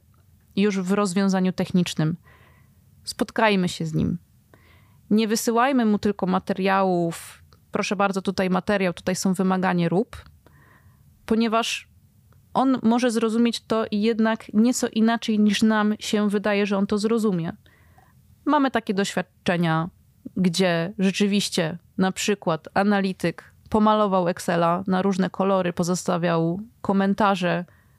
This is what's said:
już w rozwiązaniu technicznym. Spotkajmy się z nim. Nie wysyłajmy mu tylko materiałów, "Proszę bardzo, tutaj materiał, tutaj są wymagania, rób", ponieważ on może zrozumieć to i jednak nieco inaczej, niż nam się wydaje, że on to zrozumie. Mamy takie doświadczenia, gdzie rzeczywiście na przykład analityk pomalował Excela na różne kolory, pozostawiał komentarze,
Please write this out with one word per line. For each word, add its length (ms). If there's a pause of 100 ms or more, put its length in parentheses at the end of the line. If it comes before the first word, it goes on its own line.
(560)
już 240
w 120
rozwiązaniu 600
technicznym. 640 (880)
Spotkajmy 640
się 180
z 80
nim. 240 (920)
Nie 180
wysyłajmy 560
mu 140
tylko 280
materiałów, 1160 (300)
"Proszę 240
bardzo, 260
tutaj 280
materiał, 420
tutaj 240
są 180
wymagania, 540
rób", 360 (1040)
ponieważ 640 (640)
on 280
może 280
zrozumieć 500
to 300
i 120
jednak 520
nieco 340
inaczej, 500
niż 240
nam 380
się 280
wydaje, 380
że 120
on 80
to 120
zrozumie. 540 (920)
Mamy 260
takie 240
doświadczenia, 960 (460)
gdzie 640
rzeczywiście 800 (200)
na 140
przykład 600
analityk 800 (140)
pomalował 600
Excela 580
na 160
różne 280
kolory, 420
pozostawiał 880 (200)
komentarze, 840 (340)